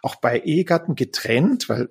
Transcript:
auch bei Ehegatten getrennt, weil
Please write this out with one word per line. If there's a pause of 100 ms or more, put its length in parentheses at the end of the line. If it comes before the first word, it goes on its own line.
auch
bei
Ehegatten
getrennt,
weil